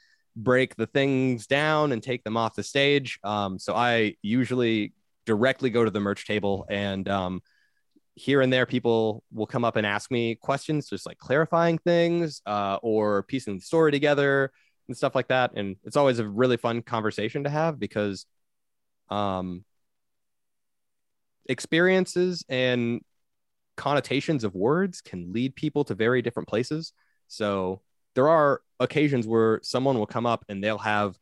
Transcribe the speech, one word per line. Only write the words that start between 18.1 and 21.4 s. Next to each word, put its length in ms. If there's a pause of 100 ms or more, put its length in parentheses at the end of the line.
um, 560 (1800)